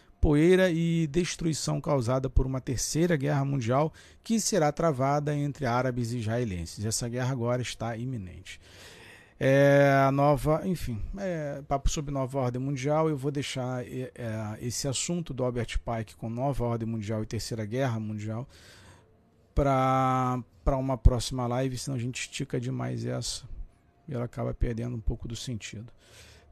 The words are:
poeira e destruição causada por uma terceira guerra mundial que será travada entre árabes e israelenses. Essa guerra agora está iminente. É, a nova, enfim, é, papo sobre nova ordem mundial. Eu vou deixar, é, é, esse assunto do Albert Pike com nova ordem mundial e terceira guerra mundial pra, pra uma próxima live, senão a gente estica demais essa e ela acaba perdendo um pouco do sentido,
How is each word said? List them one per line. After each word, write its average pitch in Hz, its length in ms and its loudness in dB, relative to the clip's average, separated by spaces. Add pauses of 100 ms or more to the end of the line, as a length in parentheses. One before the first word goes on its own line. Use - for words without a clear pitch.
(220)
poeira 175 480 8
e 165 380 2
destruição 151 720 -2
causada 131 480 0
por - 160 4
uma 131 160 -4
terceira 156 540 0
guerra 143 280 0
mundial 139 480 0 (320)
que 226 160 0
será 156 320 2
travada 147 640 2
entre 143 300 -2
árabes 123 480 0
e 123 60 -2
israelenses. 104 640 -2
Essa 117 240 -2
guerra 123 220 -2
agora 123 320 0
está 117 340 -6
iminente. 101 640 -10 (800)
É, 139 680 6
a 135 40 4
nova, 143 540 2
enfim, 127 360 -2 (160)
é, 151 500 -6
papo 139 220 0
sobre 147 240 -2
nova 135 240 -4
ordem 123 240 0
mundial. 147 480 0
Eu 151 80 0
vou 139 140 -2
deixar, 127 520 -4
é, 127 300 -8
é, 110 480 -6
esse 123 260 -4
assunto 160 460 -4
do 127 100 -4
Albert 120 360 -2
Pike 113 360 -6
com 113 140 -8
nova 120 340 -2
ordem 117 240 -2
mundial 110 360 -4
e - 20 -6
terceira 110 400 -6
guerra 117 340 -2
mundial 110 480 -6 (1080)
pra, 131 840 2 (240)
pra 139 140 2
uma 131 180 -2
próxima 123 520 4
live, 127 320 0
senão 139 180 -4
a - 20 -4
gente 120 220 -4
estica - 400 -4
demais 123 420 -4
essa 120 460 -6 (580)
e 151 60 -8
ela 120 120 -4
acaba 120 280 -6
perdendo 120 420 -2
um 113 60 -8
pouco 113 260 -4
do 113 80 -8
sentido, 113 560 -10 (600)